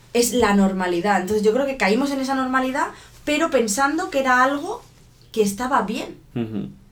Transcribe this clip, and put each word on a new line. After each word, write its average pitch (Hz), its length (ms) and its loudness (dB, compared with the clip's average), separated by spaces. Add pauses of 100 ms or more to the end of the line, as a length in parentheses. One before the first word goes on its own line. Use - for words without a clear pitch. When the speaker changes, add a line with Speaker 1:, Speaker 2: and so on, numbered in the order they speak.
(120)
Speaker 1:
es 233 220 2
la 220 200 4
normalidad. 185 680 2
Entonces 208 200 0
yo 214 120 4
creo 269 100 0
que 269 140 -4
caímos 233 320 0
en 277 100 -4
esa 269 140 -2
normalidad, 262 540 -2 (360)
pero 302 260 0
pensando 277 600 0
que 277 100 0
era 254 240 2
algo 294 380 -2 (500)
que 220 80 0
estaba 240 420 0
bien. 240 360 -8 (160)
Speaker 2:
Ujú. 110 340 -6 (240)